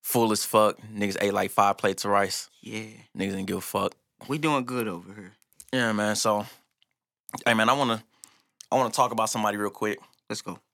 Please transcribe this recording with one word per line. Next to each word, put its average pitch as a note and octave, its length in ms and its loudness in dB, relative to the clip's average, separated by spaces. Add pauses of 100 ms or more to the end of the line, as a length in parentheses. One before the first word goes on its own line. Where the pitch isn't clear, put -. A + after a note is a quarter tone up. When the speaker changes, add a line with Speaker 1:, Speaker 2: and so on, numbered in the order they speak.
Speaker 1:
full A2+ 300 2
as G#2 140 0
fuck. G#2+ 340 4 (140)
Niggas G2+ 280 -2
ate, G2+ 120 2
like, G2 180 0
five G2+ 260 4
plates G2 280 -2
of G2+ 60 0
rice. G2+ 380 0 (120)
Speaker 2:
Yeah. A2 220 -12 (320)
Speaker 1:
Niggas G2 160 -4
didn't F#2+ 140 -6
give - 120 -4
a F#2 40 -6
fuck. G2 320 -4 (340)
Speaker 2:
We C#3+ 100 -4
doing D3 280 0
good B2 220 -4
over F#2 260 -10
here. G2 200 -18 (400)
Speaker 1:
Yeah, A#2+ 180 2
man. G#2 240 0
So, G#2 300 0 (1000)
hey, A#2 80 4
man, A2 160 4
I C3 40 6
wanna, A#2+ 300 0 (680)
I G#2+ 60 2
wanna A#2+ 140 2
talk B2 200 2
about A2 180 0
somebody G#2+ 280 0
real G#2 120 -2
quick. G#2+ 300 -4 (300)
Speaker 2:
Let's G#2+ 120 -8
go. F2 160 -12 (160)